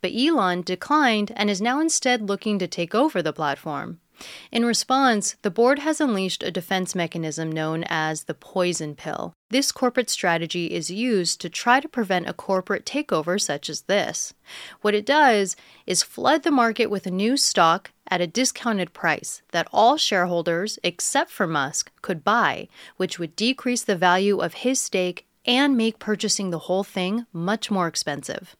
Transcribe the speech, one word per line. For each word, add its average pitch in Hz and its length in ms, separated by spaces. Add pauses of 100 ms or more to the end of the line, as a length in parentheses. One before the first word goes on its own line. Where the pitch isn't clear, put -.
but 185 140
Elon 214 480
declined 220 720
and 208 120
is 196 140
now 247 180
instead 247 480
looking 202 300
to 180 100
take 170 280
over 233 260
the 151 120
platform. 147 680 (520)
In 233 120
response, 240 760
the 208 80
board 240 300
has 302 200
unleashed 196 440
a 185 80
defense 185 420
mechanism 160 580
known 160 360
as 156 360
the 160 120
poison 165 600
pill. - 380 (160)
This 269 220
corporate 247 380
strategy 170 580
is 170 240
used 202 500
to 175 80
try 247 300
to 311 100
prevent 190 400
a 180 40
corporate 190 520
takeover 180 560
such - 300
as 143 100
this. - 520 (480)
What 208 120
it 208 120
does 247 500 (320)
is - 160
flood 277 400
the 330 80
market 233 400
with 196 160
a 185 40
new 208 240
stock 175 560 (160)
at 180 140
a 175 60
discounted 208 680
price - 480 (100)
that 170 220
all 240 240
shareholders, 180 840
except 269 480
for 190 160
Musk, 147 440 (120)
could 165 200
buy, 202 460 (280)
which 185 200
would 165 180
decrease 247 480
the 196 140
value 185 420
of 170 140
his 262 260
stake 180 460 (200)
and 269 300
make 226 240
purchasing 202 520
the 165 80
whole 190 260
thing 202 480
much 185 360
more 190 160
expensive. - 760